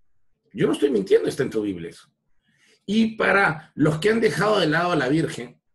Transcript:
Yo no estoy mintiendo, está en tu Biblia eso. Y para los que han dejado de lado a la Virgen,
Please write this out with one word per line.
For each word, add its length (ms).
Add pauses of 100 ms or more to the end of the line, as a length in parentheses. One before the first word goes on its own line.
(540)
Yo 140
no 60
estoy 160
mintiendo, 400
está 140
en 60
tu 120
Biblia 280
eso. 220 (720)
Y 300
para 600
los 240
que 100
han 100
dejado 400
de 80
lado 240
a 60
la 100
Virgen, 540 (140)